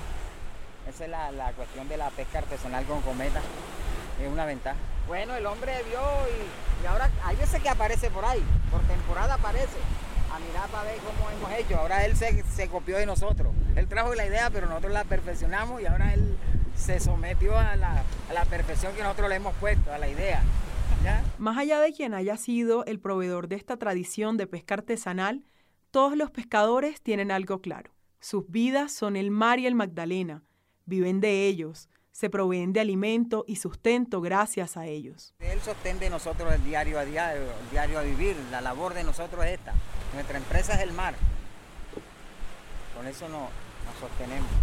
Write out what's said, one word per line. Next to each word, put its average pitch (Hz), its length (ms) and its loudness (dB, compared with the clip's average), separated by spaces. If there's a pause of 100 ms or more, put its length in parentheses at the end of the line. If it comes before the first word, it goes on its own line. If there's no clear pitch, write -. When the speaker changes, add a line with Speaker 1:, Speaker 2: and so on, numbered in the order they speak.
(880)
Speaker 1:
Esa 170 160 -10
es 160 60 -10
la, 160 220 -4
la 131 200 -4
cuestión - 360 -10
de 151 80 -4
la 143 140 -4
pesca - 280 -6
artesanal 131 460 -4
con 147 180 -2
cometa, 135 380 0 (840)
es 139 80 -4
una 156 140 0
ventaja. 139 340 -4 (300)
Bueno, 214 260 -4
el 226 120 -4
hombre 254 260 -4 (160)
vio 240 120 -4
y, 269 840 0
y - 20 -2
ahora 202 240 4 (140)
hay 180 120 0
veces - 260 2
que 285 60 0
aparece 226 420 2
por 196 140 -2
ahí, 240 180 2 (280)
por - 120 4
temporada - 520 4
aparece, - 440 0 (520)
a 160 80 -4
mirar 170 300 -4
para 214 160 -6
ver 214 140 -6
cómo 214 320 -2
hemos 214 280 -4
hecho. 214 200 2
Ahora 185 260 4
él 214 100 4
se, 226 300 4
se 190 240 0
copió 180 300 -2
de 208 80 4
nosotros, 202 460 4 (220)
él - 140 4
trajo 240 260 0
la 220 120 0
idea, 226 240 2
pero 185 180 2
nosotros 165 240 -2
la 208 120 2
perfeccionamos 196 760 0
y 202 60 -4
ahora - 280 6
él - 220 4 (400)
se 180 240 4
sometió 175 580 4
a 175 180 6
la, 165 280 4 (260)
a - 20 -8
la 170 120 2
perfección 170 500 2
que 214 80 -6
nosotros 196 260 0
le 190 80 2
hemos 190 200 -2
puesto, 202 360 4
a 147 60 -4
la 147 100 0
idea. - 340 2 (640)
¿Ya? - 180 4 (160)
Speaker 2:
Más 220 180 -2
allá 294 240 2
de 311 120 4
quien 285 200 -6
haya 202 240 -2
sido 233 500 0
el 220 120 -6
proveedor 180 480 -2
de 190 100 -6
esta 202 200 -8
tradición 208 600 -2
de 196 120 -2
pesca 180 260 -8
artesanal, 208 720 -4 (480)
todos 277 240 4
los 302 140 -2
pescadores 240 680 0
tienen 202 300 -2
algo 190 300 -4
claro. - 320 -12 (280)
Sus 196 300 -6
vidas 262 400 0
son 208 240 -4
el 196 160 -2
mar 226 300 2
y 254 60 0
el 247 100 2
Magdalena. 170 640 -4 (440)
Viven 185 340 0
de 196 260 2
ellos, 165 420 -4 (220)
se - 200 -6
proveen 185 420 0
de 214 80 2
alimento 220 640 0
y 202 100 -8
sustento 233 640 -2
gracias 190 560 -2
a 165 100 -10
ellos. 151 520 -12
Speaker 1:
El - 220 -2
sostén 185 400 -4
de 190 100 0
nosotros 165 420 0
es 139 120 4
diario 151 340 0
a 143 60 -2
diario, 151 400 -4 (260)
diario 147 300 0
a - 20 0
vivir. 185 340 0 (140)
La 123 100 -6
labor 135 340 -6
de 175 100 -6
nosotros 165 400 0
es 175 80 -2
esta. - 220 -4 (400)
Nuestra 139 240 -6
empresa 208 360 2
es 196 60 4
el 185 120 -2
mar. 175 220 -4 (1800)
Con 120 100 -10
eso 135 220 -12
no, 147 220 -10 (340)
nos - 160 -8
sostenemos. 131 480 -4 (140)